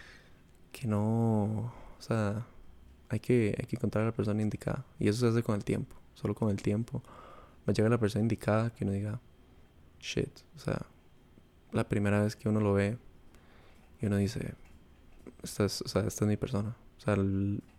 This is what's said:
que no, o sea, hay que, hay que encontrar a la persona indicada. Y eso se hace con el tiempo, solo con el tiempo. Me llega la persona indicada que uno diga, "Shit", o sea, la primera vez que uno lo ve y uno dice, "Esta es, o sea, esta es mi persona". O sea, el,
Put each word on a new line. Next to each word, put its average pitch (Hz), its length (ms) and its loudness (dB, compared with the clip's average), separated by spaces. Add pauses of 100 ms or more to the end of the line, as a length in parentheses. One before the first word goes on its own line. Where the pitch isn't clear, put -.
(720)
que 127 140 -8
no, 110 840 2 (240)
o - 40 -20
sea, 107 460 -2 (600)
hay 107 100 -2
que, 117 400 2
hay - 60 -2
que - 100 -6
encontrar 107 280 0
a 113 40 2
la 113 60 -2
persona 107 280 0
indicada. - 440 -2 (120)
Y 104 120 2
eso 110 100 2
se 120 80 4
hace 113 160 2
con 107 120 0
el 104 100 -4
tiempo, 107 300 -2 (180)
solo 104 200 -2
con 107 160 0
el 101 120 0
tiempo. 113 420 -2 (640)
Me 104 80 2
llega 107 160 4
la 120 100 4
persona 104 240 2
indicada 113 500 2
que - 120 -4
uno 98 80 0
diga, 104 260 -4 (800)
"Shit", - 300 -2 (260)
o - 40 -20
sea, - 260 -4 (880)
la 110 160 0
primera 104 340 2
vez 107 120 0
que - 120 -6
uno 107 140 2
lo 101 120 4
ve 101 240 2 (1040)
y - 40 -2
uno 101 100 2
dice, - 400 0 (880)
"Esta - 220 0
es, - 160 -2
o - 80 -8
sea, 98 140 0
esta 107 200 -2
es 104 60 4
mi 104 80 2
persona". 107 380 -4 (220)
O - 40 -20
sea, 104 140 2
el, 98 460 0 (160)